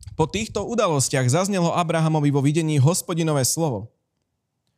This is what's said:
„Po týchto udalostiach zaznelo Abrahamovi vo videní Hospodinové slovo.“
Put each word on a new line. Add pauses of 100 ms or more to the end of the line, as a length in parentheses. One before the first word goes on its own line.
(200)
„Po
týchto
udalostiach
zaznelo
Abrahamovi
vo
videní
Hospodinové
slovo.“ (840)